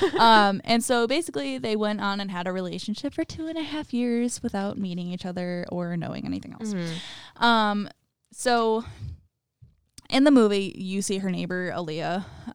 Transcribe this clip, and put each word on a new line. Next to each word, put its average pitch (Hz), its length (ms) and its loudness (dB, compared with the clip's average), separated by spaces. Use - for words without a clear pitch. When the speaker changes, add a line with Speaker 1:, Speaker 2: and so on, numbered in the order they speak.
Speaker 1:
Um, 214 460 8
and 233 180 2
so 240 260 2
basically 277 500 -2
they 233 180 -2
went 208 240 0
on 202 200 -2
and 196 100 -6
had 180 160 -4
a 185 60 -2
relationship 185 600 -4
for 320 120 -2
two 320 240 -10
and 320 100 -6
a 320 40 -4
half 294 300 -6
years 240 500 0
without 202 360 -4
meeting 175 320 -4
each 180 160 -8
other 180 440 -4
or 175 260 -4
knowing - 280 -6
anything - 280 -6
else. 214 200 -8
Speaker 2:
Mm-hmm. 170 720 -6
Speaker 1:
Um, 214 440 2
so 226 520 2
in 269 160 4
the 302 60 8
movie, 202 480 6
you 190 240 -4
see 190 160 -2
her 190 120 -2
neighbor, 175 420 -4
Aaliyah, 165 520 -4